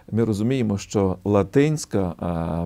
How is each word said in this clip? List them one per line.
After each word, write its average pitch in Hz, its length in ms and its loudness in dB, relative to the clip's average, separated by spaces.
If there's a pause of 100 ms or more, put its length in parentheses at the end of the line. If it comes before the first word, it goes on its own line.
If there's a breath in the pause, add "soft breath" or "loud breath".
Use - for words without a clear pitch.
(120)
ми 110 120 2
розуміємо, 110 540 0
що 95 460 -2
латинська, 101 920 0
а, 85 480 -4